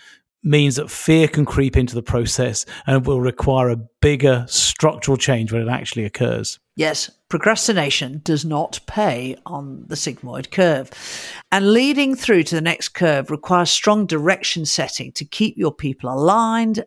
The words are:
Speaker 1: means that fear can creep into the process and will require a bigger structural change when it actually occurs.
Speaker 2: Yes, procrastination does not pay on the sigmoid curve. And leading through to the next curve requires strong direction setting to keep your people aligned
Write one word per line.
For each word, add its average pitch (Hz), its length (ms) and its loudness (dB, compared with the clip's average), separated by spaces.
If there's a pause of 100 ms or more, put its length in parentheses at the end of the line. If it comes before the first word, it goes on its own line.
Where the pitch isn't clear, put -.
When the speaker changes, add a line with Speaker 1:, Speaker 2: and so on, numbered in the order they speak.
(420)
Speaker 1:
means 147 340 2
that 147 140 -8
fear 160 380 4
can 151 160 0
creep 135 320 0
into 123 180 0
the 117 80 -4
process 120 640 -2 (200)
and 135 200 2
will 135 140 2
require 127 500 2
a 117 100 -2 (220)
bigger 135 460 4
structural - 680 0
change 113 360 0
when 113 100 0
it 113 80 -2
actually 120 340 -4
occurs. 113 540 -4 (180)
Speaker 2:
Yes, 151 320 -2 (200)
procrastination 156 960 0
does 151 200 0
not 151 420 -4
pay 131 500 -2 (100)
on 139 400 -12
the 147 80 -10
sigmoid 131 560 -8
curve. 156 400 0 (600)
And 196 220 4
leading 269 420 2
through 208 280 2
to 165 140 -4
the 156 40 0
next 165 300 -4
curve 151 400 0
requires 175 400 0
strong 214 360 2
direction 160 600 -2
setting 131 460 -4
to - 120 -10
keep - 320 -2
your 165 160 0
people 135 400 -6
aligned 220 760 2